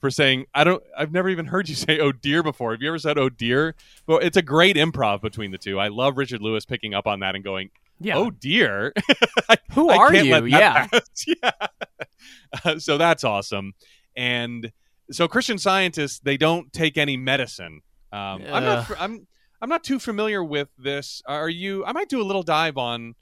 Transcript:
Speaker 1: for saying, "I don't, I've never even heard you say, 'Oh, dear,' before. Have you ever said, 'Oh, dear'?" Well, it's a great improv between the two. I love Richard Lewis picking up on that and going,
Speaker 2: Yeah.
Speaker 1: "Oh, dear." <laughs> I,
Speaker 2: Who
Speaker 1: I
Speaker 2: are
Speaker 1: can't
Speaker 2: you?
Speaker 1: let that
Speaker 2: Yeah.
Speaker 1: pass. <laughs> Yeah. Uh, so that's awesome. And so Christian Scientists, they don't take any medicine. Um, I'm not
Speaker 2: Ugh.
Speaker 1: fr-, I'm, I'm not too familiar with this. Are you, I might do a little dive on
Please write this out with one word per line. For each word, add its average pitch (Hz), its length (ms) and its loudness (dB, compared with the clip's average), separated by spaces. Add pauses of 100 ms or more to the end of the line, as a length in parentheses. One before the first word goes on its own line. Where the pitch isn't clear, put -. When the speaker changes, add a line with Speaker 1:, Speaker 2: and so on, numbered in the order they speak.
Speaker 1:
for 139 100 0
saying, 135 440 2
"I 147 100 6
don't, 180 180 2 (140)
I've 151 160 -4
never 180 160 0
even 170 180 -4
heard 180 220 -4
you 156 60 -6
say, 156 240 -2
'Oh, 143 140 2
dear,' 143 300 -2
before. 131 300 -4
Have 113 100 -8
you 143 60 -4
ever 165 100 -6
said, 147 200 -2
'Oh, 131 100 2
dear'?" 131 460 -2 (320)
Well, 160 120 4
it's 170 200 2
a 180 40 2
great 165 340 4
improv 139 440 0
between 107 300 -8
the 92 80 -12
two. 95 200 -6
I 101 100 0
love 123 280 0
Richard 123 260 -4
Lewis 110 220 -2
picking 113 300 -8
up 101 120 -2
on 101 140 -2
that 95 140 -4
and 98 100 -10
going, 95 260 -8 (300)
Speaker 2:
Yeah. 175 180 -4
Speaker 1:
"Oh, 220 120 0
dear." 131 640 0 (280)
<laughs> - 280 -2
I, - 80 8 (160)
Speaker 2:
Who 320 180 4
Speaker 1:
I 208 60 8
Speaker 2:
are - 140 8
Speaker 1:
can't 196 160 6
Speaker 2:
you? 131 60 4
Speaker 1:
let 123 100 6
that 120 80 -2
Speaker 2:
Yeah. 147 380 6
Speaker 1:
pass. - 380 0
<laughs> - 0 -
Yeah. 302 240 0 (1120)
Uh, 160 140 0
so 151 200 0
that's 135 260 2
awesome. 101 480 -2 (440)
And 120 560 -4 (380)
so 165 180 0
Christian 233 300 -2
Scientists, 185 600 0
they 139 160 0
don't 160 360 2
take 160 260 -2
any 143 180 0
medicine. 123 640 -4 (320)
Um, 98 300 -8 (100)
I'm - 120 -2
not - 140 2
Speaker 2:
Ugh. 117 80 -4
Speaker 1:
fr-, 208 120 -8
I'm, 202 280 -10 (340)
I'm 226 80 -10
not 330 160 -4
too 269 140 -4
familiar 208 460 -4
with 147 240 -4 (100)
this. 139 480 -8
Are 151 220 -4
you, 190 360 -6
I 208 80 -6
might 339 160 -6
do 262 120 -2
a 214 40 -2
little 196 180 -2
dive 156 340 0
on 117 460 -6